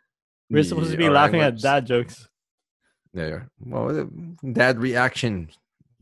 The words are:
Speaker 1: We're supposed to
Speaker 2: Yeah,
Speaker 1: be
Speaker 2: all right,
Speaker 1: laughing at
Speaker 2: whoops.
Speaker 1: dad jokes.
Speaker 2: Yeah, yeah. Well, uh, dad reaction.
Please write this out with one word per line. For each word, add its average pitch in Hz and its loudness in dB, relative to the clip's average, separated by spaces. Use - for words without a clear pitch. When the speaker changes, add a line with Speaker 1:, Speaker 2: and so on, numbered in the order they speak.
Speaker 1:
We're 147 4
supposed 165 -2
to 160 -2
Speaker 2:
Yeah, 156 -2
Speaker 1:
be 165 2
Speaker 2:
all 156 4
right, 143 6
Speaker 1:
laughing 156 4
at 135 2
Speaker 2:
whoops. 110 -10
Speaker 1:
dad 139 2
jokes. 120 -2
Speaker 2:
Yeah, 82 -6
yeah. 78 -8
Well, 127 -4
uh, 147 -6
dad 123 2
reaction. 120 -2